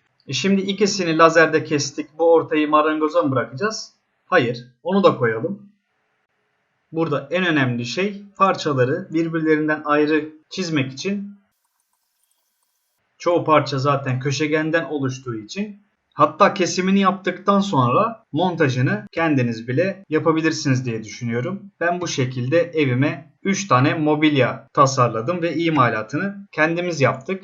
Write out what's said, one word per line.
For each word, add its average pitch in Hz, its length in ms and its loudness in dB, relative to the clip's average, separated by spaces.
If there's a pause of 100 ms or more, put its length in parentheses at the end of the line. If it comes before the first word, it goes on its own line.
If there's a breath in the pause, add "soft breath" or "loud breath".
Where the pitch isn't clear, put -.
(280)
E, 139 60 -6
şimdi 196 280 0
ikisini 190 560 -2
lazerde 160 460 6
kestik. 147 440 -4 (100)
Bu 165 160 4
ortayı 151 360 2
marangoza 156 520 2
mı 143 100 0
bırakacağız? 131 640 -4 (320)
Hayır. 123 420 0 (160)
Onu 190 200 0
da 160 140 6
koyalım. 123 540 -4 (1200)
Burada 143 400 -2
en 180 140 0
önemli 127 400 0
şey 196 380 -4 (140)
parçaları 165 760 0
birbirlerinden 156 720 0
ayrı 151 440 2 (200)
çizmek 156 440 -4
için 202 440 -8 (1800)
çoğu 175 260 0
parça 143 360 2
zaten 131 400 -2
köşegenden 156 640 -2
oluştuğu 131 520 -6
için 190 480 -10 (300)
hatta - 400 2
kesimini 190 460 0
yaptıktan 190 600 0
sonra 170 720 0
montajını 160 800 0
kendiniz 123 560 -2
bile 175 420 -2
yapabilirsiniz 151 760 0
diye 110 180 -4
düşünüyorum. 123 760 -6
Ben 175 220 -2
bu 170 60 -6
şekilde 127 540 -2
evime 151 720 -2 (120)
üç 196 240 -2
tane 131 260 4
mobilya 151 800 0
tasarladım 127 680 2
ve 165 140 -2
imalatını 156 960 0
kendimiz 165 500 0
yaptık. 127 420 -2